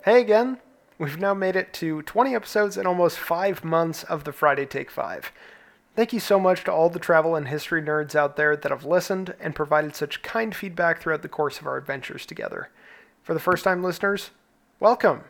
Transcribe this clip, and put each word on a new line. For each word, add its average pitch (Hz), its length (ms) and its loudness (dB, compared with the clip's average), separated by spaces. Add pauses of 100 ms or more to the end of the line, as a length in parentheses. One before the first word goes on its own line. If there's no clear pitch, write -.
Hey 240 160 8
again! 233 380 2 (400)
We've 147 180 -4
now 196 160 0
made 190 220 0
it - 180 -2
to 156 300 -4
twenty 254 320 0
episodes 202 420 0
and 190 100 0
almost 175 300 2
five 185 460 -2
months 165 400 0
of 151 200 -6
the 147 80 -8
Friday 139 360 2
Take 139 240 -8
Five. 90 400 -8 (640)
Thank 233 180 0
you 226 60 -2
so 196 200 4
much 185 260 4
to 185 60 0
all 170 200 4
the 175 80 -8
travel 165 360 4
and 147 120 -4
history 151 340 -4
nerds 151 320 -2
out 147 220 2
there 151 200 2
that 147 160 -4
have 139 140 -6
listened 180 540 -2
and 160 160 -6
provided 151 400 0
such - 260 -8
kind 220 340 -6
feedback 175 460 -2
throughout 156 220 -4
the 160 40 -14
course 147 320 -4
of 151 60 -14
our 135 100 -6
adventures 135 520 -10
together. - 420 -10 (540)
For 170 100 -4
the 160 60 -2
first-time 180 420 0
listeners, 190 480 -4 (500)
welcome! 208 500 4